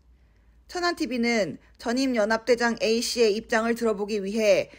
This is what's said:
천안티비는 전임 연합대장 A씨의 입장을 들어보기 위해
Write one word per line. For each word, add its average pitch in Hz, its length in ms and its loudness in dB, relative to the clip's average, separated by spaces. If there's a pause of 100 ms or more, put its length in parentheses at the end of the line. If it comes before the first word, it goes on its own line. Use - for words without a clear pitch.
(680)
천안티비는 233 880 -2 (200)
전임 254 380 -2
연합대장 226 640 2
A씨의 226 540 2
입장을 226 380 0
들어보기 214 500 -2
위해 202 560 2